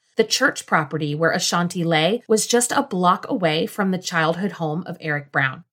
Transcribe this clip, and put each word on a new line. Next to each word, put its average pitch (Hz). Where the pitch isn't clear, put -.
The 226
church -
property 151
where 160
Ashanti 175
lay 170
was 220
just 240
a 277
block 180
away 170
from 196
the 185
childhood 170
home 165
of 180
Eric 147
Brown. 135